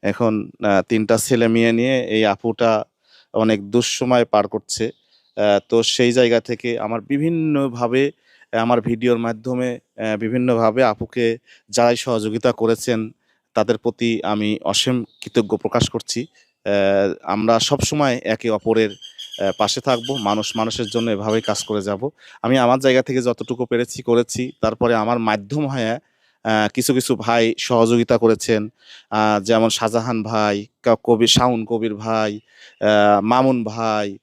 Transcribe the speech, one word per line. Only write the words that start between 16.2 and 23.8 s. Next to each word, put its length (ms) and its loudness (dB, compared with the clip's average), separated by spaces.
আহ, 480 2
আমরা 360 0
সবসময় 640 -2
একে 260 -4
অপরের, 400 0
আহ, 680 -8
পাশে 240 -2
থাকবো, 360 -2
মানুষ 400 -2
মানুষের 280 -4
জন্য 260 -4
এভাবেই 300 -2
কাজ 220 -4
করে 180 -4
যাব। 280 -4
আমি 160 2
আমার 220 4
জায়গা 220 4
থেকে 200 -2
যতটুকু 440 -4
পেরেছি 380 -4